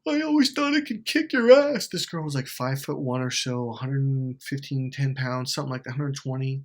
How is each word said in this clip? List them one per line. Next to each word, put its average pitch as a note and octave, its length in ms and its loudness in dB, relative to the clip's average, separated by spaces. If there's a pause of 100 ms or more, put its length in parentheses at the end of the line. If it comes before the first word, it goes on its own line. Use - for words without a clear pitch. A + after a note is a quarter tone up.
I D4+ 140 2
always D4+ 300 4
thought C#4+ 220 0
I D4+ 60 2
could A3+ 240 -4
kick D#4 280 -2
your A#3+ 200 8
ass. C#4+ 360 6
This - 180 -6
girl E3 180 -6
was, D3 100 -4
like, C3 120 -2
five C3+ 360 -4
foot C#3+ 160 -4
one B2+ 220 -2
or B2+ 100 -2
so, B2 400 -2
a A2+ 40 -8
hundred C3 680 -2
fifteen, C3+ 480 -6
ten C3+ 240 -2
pounds, B2+ 400 -4
something D3 160 -6
like B2+ 140 -6
that, B2 80 -10
hundred C#3 240 -4
twenty. C3+ 480 -6